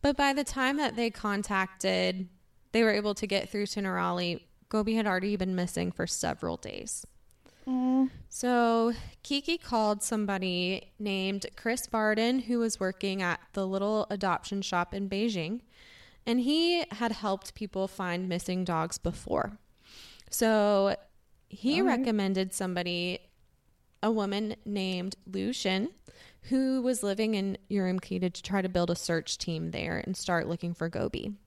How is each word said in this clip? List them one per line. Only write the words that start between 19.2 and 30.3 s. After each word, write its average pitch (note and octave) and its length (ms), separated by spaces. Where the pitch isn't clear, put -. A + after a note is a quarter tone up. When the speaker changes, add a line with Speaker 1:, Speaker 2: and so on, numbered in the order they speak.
Speaker 1:
So G#3 680
he B3+ 320
Speaker 2:
All B3 60
right. B3+ 120
Speaker 1:
recommended G3 540
somebody, F3+ 680
a G#3+ 100
woman G#3 520
named F#3+ 540
Lu F#3+ 220
Shin, G3+ 380
who C4 360
was A#3+ 220
living G#3+ 320
in G3 200
Urumqi, F#3 520
to F#3 80
try F#3+ 220
to F#3 60
build F3 200
a E3+ 60
search - 420
team E3 340
there E3 320
and F#3+ 140
start E3+ 300